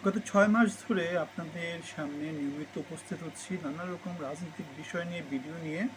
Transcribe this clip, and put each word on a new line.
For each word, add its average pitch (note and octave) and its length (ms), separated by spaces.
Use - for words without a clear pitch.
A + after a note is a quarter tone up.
গত G3 200
ছয় G3+ 220
মাস G#3+ 300
ধরে F3+ 280
আপনাদের E3+ 600
সামনে D3 220
নিয়মিত D3 600
উপস্থিত D#3+ 460
হচ্ছি F3 400
নানা D3+ 200
রকম F3+ 280
রাজনৈতিক D#3 440
বিষয় E3+ 280
নিয়ে, F3 240
ভিডিও C#3 240
নিয়ে। E3 340